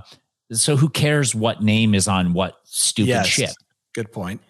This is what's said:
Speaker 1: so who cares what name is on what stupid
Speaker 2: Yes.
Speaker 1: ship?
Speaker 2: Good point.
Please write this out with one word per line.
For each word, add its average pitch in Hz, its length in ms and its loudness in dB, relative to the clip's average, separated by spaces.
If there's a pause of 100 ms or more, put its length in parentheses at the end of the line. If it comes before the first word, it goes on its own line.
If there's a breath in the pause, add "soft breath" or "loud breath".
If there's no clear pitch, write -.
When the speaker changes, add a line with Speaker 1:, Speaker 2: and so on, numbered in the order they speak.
(520 loud breath)
Speaker 1:
so 139 240 0
who 147 120 4
cares 147 460 0
what 113 280 -2
name 107 320 4
is 95 120 2
on 92 260 2
what 90 320 -2
stupid - 440 -2
Speaker 2:
Yes. 113 180 2
Speaker 1:
ship? 107 240 0 (420)
Speaker 2:
Good 113 200 -8
point. 95 380 -10